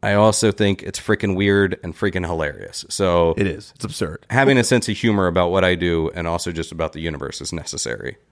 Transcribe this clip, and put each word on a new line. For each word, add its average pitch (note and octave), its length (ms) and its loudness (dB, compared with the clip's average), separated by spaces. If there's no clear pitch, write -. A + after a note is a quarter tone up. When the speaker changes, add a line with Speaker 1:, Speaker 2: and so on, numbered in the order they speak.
Speaker 1:
I G#2 100 0
also G#2+ 380 4
think G2 320 0
it's - 160 -10
freaking G2+ 360 0
weird G2 460 2
and - 160 -10
freaking F#2 260 -2
hilarious. D2+ 640 -6
So F2 480 2
Speaker 2:
It G2+ 120 0
is. - 300 -8
It's - 60 -10
absurd. - 460 -6
Speaker 1:
having C3+ 300 4
a A#2 40 4
sense A#2+ 240 2
of G#2+ 80 -2
humor G2+ 300 2
about F2 240 2
what F#2+ 140 2
I F2+ 100 4
do E2+ 400 0
and E2+ 140 -4
also E2+ 240 -4
just E2 200 -6
about D#2+ 220 -6
the D#2+ 60 -12
universe D2+ 420 -8
is - 100 -8
necessary. A#1+ 680 -8